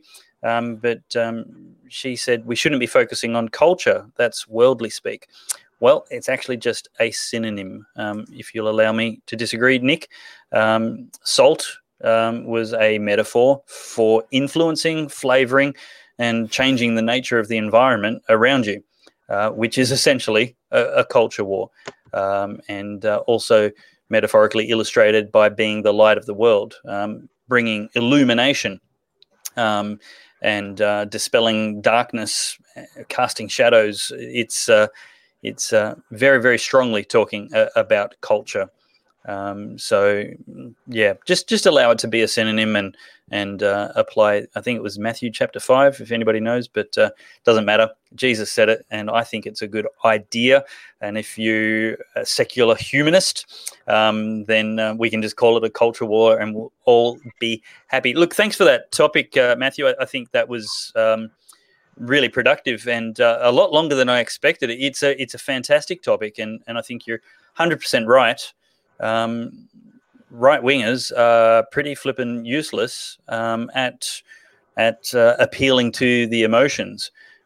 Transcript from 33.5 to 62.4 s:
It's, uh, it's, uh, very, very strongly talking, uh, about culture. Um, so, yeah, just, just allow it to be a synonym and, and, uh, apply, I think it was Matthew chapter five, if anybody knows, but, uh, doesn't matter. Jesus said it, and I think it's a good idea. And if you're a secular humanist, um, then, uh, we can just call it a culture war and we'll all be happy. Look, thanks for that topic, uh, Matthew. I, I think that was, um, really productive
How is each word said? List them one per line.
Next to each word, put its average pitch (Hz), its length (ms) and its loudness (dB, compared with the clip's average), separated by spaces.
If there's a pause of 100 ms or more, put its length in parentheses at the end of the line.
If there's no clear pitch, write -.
It's, 123 520 -8
uh, 107 180 6 (560)
it's, - 300 -8
uh, 107 220 0 (160)
very, 123 300 4
very 120 180 4
strongly 120 460 0
talking, 104 480 -2
uh, 110 240 2
about 104 460 0
culture. 104 480 -4 (560)
Um, 101 520 -10
so, 101 460 2 (600)
yeah, 107 280 2 (120)
just, 175 220 -2
just 214 180 0
allow 135 240 6
it 113 80 4
to 117 100 -6
be 113 140 0
a 104 60 0
synonym 110 480 0
and, 98 200 -6 (340)
and, 101 320 -6
uh, 101 320 0
apply, 104 520 2 (100)
I 107 60 -8
think 120 160 -4
it 113 40 -10
was 101 160 -10
Matthew 113 320 -6
chapter - 300 -6
five, 135 400 4
if 117 120 -12
anybody 110 280 0
knows, 120 260 -2
but, - 300 -6
uh, 107 140 4 (340)
doesn't 110 220 4
matter. 110 240 4 (240)
Jesus 117 360 -2
said 110 200 2
it, - 200 -2
and 107 200 -8
I 117 120 0
think 110 240 -8
it's 107 140 -14
a 107 80 -8
good 107 180 -6 (160)
idea. 117 640 2 (380)
And 104 160 -8
if - 180 -12
you're 110 640 -2 (180)
a 113 80 -6
secular 117 500 0
humanist, 156 720 0 (420)
um, 110 580 0
then, 110 340 -2
uh, 110 160 -2
we 113 160 -2
can 110 100 -4
just 107 160 -6
call 117 220 4
it 110 60 -2
a 113 40 0
culture 117 380 -2
war 110 320 4
and 107 160 -6
we'll 113 180 -10 (140)
all 120 320 4 (200)
be 113 240 -4 (260)
happy. 127 260 0
Look, 170 200 2
thanks 208 220 0
for 196 80 4
that 131 280 4
topic, 151 440 0
uh, 123 220 4
Matthew. 135 300 -2
I, 127 120 0
I 127 60 -2
think 123 240 -10
that 117 180 0
was, 113 480 -10
um, 110 340 0 (680)
really 123 320 0
productive 123 580 -2